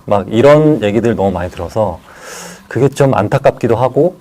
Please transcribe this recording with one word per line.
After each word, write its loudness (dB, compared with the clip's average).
막 0
이런 4
얘기들 0
너무 0
많이 -6
들어서 -4
그게 0
좀 0
안타깝기도 0
하고 0